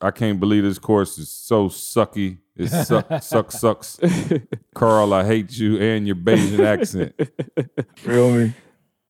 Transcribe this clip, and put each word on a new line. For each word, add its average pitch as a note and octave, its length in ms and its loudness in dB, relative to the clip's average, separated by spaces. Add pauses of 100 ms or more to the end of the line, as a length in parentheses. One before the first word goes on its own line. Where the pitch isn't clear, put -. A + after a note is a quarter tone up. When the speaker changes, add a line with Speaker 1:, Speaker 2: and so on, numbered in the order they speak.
Speaker 1:
I G2 120 -2
can't G#2 260 -2
believe G#2 240 2
this G2 160 -2
course G2+ 400 0
is D#2 100 -12
so G#2 400 0
sucky. G2 680 -4 (160)
It G2 140 -6
suck, B2 460 0
Speaker 2:
<laughs> C#3+ 80 -4
Speaker 1:
suck, - 280 -2
sucks. - 480 -4 (760)
Carl, G#2+ 380 4
I F#2+ 120 4
hate A2 340 -2
you G#2+ 220 0
and G#2+ 260 0
your G2+ 80 -2
Bayesian G#2 500 2
accent." G2 480 0 (840)
Speaker 3:
Feel B2 340 2
me? A#2+ 240 2 (540)